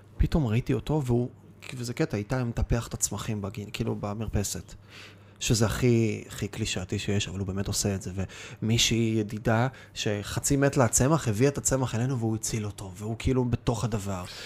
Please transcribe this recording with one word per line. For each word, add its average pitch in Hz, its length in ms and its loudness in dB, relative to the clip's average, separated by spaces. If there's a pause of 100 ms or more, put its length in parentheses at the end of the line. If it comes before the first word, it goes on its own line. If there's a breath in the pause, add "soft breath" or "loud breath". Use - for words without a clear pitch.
(160 loud breath)
פתאום 160 300 4
ראיתי 117 280 2
אותו, 143 300 0
והוא, 120 240 2 (460)
וזה 120 200 -6
קטע, 160 220 0
איתי 104 180 -2 (100)
מטפח 117 420 0
את - 80 -12
הצמחים 104 480 -4
בגין-, 101 300 -6
כאילו, 113 280 -2
במרפסת. 104 720 -2 (640 loud breath)
שזה 113 260 4
הכי, 110 640 2
הכי - 200 -6
קלישאתי 104 500 -4
שיש, 98 300 0
אבל 92 100 -8
הוא 98 80 -2
באמת 98 220 -2
עושה 101 260 0
את 92 80 -4
זה. 90 100 -8 (500 loud breath)
ומישהי 113 560 4
ידידה 110 500 2 (260 loud breath)
שחצי 107 640 -2
מת 139 200 4
לה 131 80 6
הצמח, 131 440 4
הביאה 117 220 4
את - 80 -2
הצמח 131 360 0
אלינו 123 240 0
והוא 113 160 0
הציל 110 320 -4
אותו, 95 300 -10
והוא 110 220 -6
כאילו 127 260 2
בתוך 117 400 -2
הדבר. 98 400 -2 (220 loud breath)